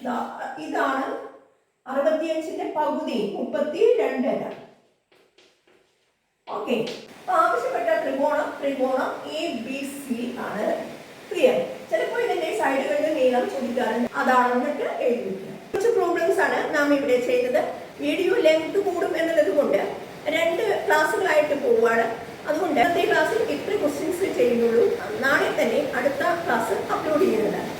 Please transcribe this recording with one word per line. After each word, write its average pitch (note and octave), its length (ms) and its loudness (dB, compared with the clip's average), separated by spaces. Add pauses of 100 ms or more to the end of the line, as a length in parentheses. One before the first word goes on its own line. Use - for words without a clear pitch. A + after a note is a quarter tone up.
ദാ, A#3+ 100 -4 (500)
ഇതാണ് C4+ 400 -2 (840)
അറുപത്തിയഞ്ചിന്റെ D#4 760 0 (100)
പകുതി, C#4+ 420 -2 (180)
മുപ്പത്തിരണ്ടര. D4 1040 2 (2250)
ഓക്കെ, B3 200 -2 (420)
അപ്പൊ F#5 220 -4
ആവശ്യപ്പെട്ട A#4+ 480 0 (140)
ത്രികോണം, D4 460 0 (120)
ത്രികോണം C4 500 0 (280)
എ E4+ 40 -4 (220)
ബി C4+ 140 -6 (240)
സി A#3 140 -4 (300)
ആണ്. G#3 200 -4 (600)
ക്ലിയർ? D4+ 280 4 (320)
ചിലപ്പോ A4 360 -2
ഇതിന്റെ F4 240 -2 (120)
സൈഡുകളുടെ C#4+ 580 0
നീളം B3+ 340 4
ചോദിക്കാറുണ്ട്, A#3+ 560 -2 (120)
അതാണെന്നിട്ട് B3 680 2 (200)
എഴുതി A#3+ 220 0
വെക്കുക. - 260 -8 (160)
കുറച്ച് G#4 260 2
പ്രോബ്ലംസ് E4+ 500 2
ആണ് B3 120 0 (160)
നാം D4 120 4 (100)
ഇവിടെ B3 200 2 (120)
ചെയ്തത്. B3 320 2 (440)
വീഡിയോ F4 300 0 (120)
ലെങ്ത് D#4+ 400 4
കൂടും F4 340 -2
എന്നുള്ളത് D#4+ 360 2
കൊണ്ട് A3 240 2 (560)
രണ്ട് E4+ 260 0 (240)
ക്ലാസ്സുകളായിട്ട് D#4 760 2
പോവുകയാണ്. A3+ 440 4 (420)
അതുകൊണ്ട് D#4 300 0
ഇന്നത്തെ E4+ 300 4
ക്ലാസ്സിൽ D#4+ 320 2 (140)
ഇത്ര - 160 -4 (100)
ക്വസ്റ്റ്യൻസ് E4 560 -2
ചെയ്യുന്നുള്ളൂ. A#3 480 4 (400)
നാളെ D4+ 240 4 (120)
തന്നെ A#3+ 180 2 (180)
അടുത്ത C#4+ 260 0 (220)
ക്ലാസ് B3 300 0 (180)
അപ്ലോഡ് D#4 320 2
ചെയ്യുന്നതാണ്. G#3+ 540 0